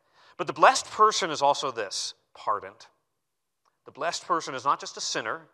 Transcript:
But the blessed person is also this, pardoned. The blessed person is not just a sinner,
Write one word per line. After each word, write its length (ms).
But 80
the 80
blessed 380
person 400
is 100
also 300
this, 420
pardoned. 500
The 60
blessed 360
person 260
is 100
not 160
just 160
a 60
sinner, 520